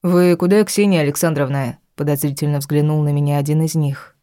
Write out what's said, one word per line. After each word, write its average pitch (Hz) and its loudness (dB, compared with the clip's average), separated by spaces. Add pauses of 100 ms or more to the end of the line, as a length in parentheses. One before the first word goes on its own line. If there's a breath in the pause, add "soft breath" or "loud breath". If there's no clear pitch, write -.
«Вы 175 4
куда, 196 2
Ксения 196 2
Александровна?» 143 -2 (180)
подозрительно 147 -2
взглянул 151 0
на 147 0
меня 143 0
один 151 0
из 160 -2
них. 143 -4